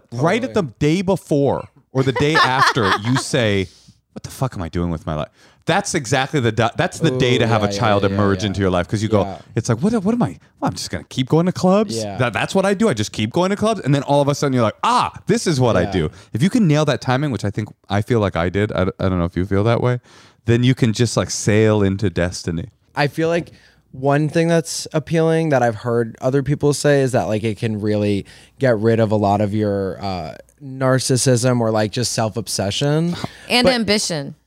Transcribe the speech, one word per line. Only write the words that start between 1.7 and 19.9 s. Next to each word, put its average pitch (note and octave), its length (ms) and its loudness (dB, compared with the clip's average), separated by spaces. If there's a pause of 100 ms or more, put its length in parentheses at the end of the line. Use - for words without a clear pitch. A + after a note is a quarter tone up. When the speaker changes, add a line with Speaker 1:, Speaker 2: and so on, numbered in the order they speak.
Speaker 1:
or C3 100 2
the C3 80 2
day D3 240 2
Speaker 3:
<laughs> - 0 -
Speaker 1:
after, C3 640 2
you A#2 160 0
say, G#2 540 0 (420)
"What - 120 -18
the - 60 -16
fuck - 260 -6
am G#2 60 -8
I E2+ 60 -6
doing F2 240 -2
with D#2+ 140 -6
my D#2 100 -4
life?" D2+ 140 -6 (360)
That's G3 300 -2
exactly C3+ 460 -2
the A#2 100 2
di-, A2 240 0
that's - 240 -2
the D#3+ 120 2
day B2+ 240 2
Speaker 2:
Ooh, B2+ 40 0
Speaker 1:
to A#2 80 2
have A2 140 2
Speaker 2:
yeah, G2+ 80 0
Speaker 1:
a - 20 -4
Speaker 2:
yeah, G2+ 80 -4
Speaker 1:
child G#2 240 2
Speaker 2:
yeah, G2 60 2
yeah, G2 60 -2
Speaker 1:
emerge G2 280 2
Speaker 2:
yeah. G#2+ 40 -2
Speaker 1:
into F#2+ 120 -4
your F#2+ 100 2
life, F2+ 200 0
'cause G#2 120 -2
you A2 60 -2
go, G#2 140 2
Speaker 2:
Yeah. F#2 160 -4 (180)
Speaker 1:
it's A#2 140 -2
like, A2+ 120 -2
"What, G#3+ 120 0 (100)
what G#3 100 0
am B3 80 -2
I? G2+ 160 -2 (220)
Well, C#4+ 100 -4
I'm - 40 -4
just - 160 -10
gonna E2 160 -10
keep B2+ 240 -6
going E3 160 2
to F3+ 80 -2
clubs." G3 420 0
Speaker 2:
Yeah. G#2 220 -6
Speaker 1:
That, A#2+ 160 -2
that's A2+ 200 -4
what F#3 120 2
I G3+ 80 2
do. G#3 160 2
I D#3 40 0
just G#2+ 200 -4
keep A2 180 -2
going F3+ 200 0
to G3+ 40 0
clubs, G#3 240 -2
and C#3+ 160 2
then C#3+ 80 0
all C#3+ 180 2
of C#3 60 2
a C#3+ 80 0
sudden C#3+ 160 -2
you're B2+ 100 2
like, G#2+ 220 0
"Ah, A3 300 0 (140)
this A3+ 200 0
is C#3+ 140 2
what A2 160 4
I F2+ 60 2
Speaker 2:
Yeah. G2 80 -4
Speaker 1:
do." E2+ 180 0 (240)
If A2 100 0
you G3 60 4
can A3 180 2
nail D3+ 160 4
that C#3 160 0
timing, C3+ 320 0
which A2 140 -4
I G2+ 40 0
think, G#2+ 200 -6 (180)
I G2+ 140 0
feel A#2 180 2
like G2 160 0
I F2 140 0
did, G2 240 0
I, F2+ 140 0 (120)
I F#2 80 0
don't F#2 120 0
know E2+ 40 0
if E2+ 140 -4
you F2+ 80 0
feel G2+ 180 0
that A#2 160 2
way, B2 220 -2 (420)